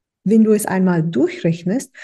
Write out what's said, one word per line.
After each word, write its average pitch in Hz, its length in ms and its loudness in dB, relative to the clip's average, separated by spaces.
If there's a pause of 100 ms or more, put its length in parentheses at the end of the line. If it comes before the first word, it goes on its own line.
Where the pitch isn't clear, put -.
(240)
Wenn 220 200 4
du 214 80 2
es 208 140 0
einmal 185 360 0
durchrechnest, 180 880 -4 (140)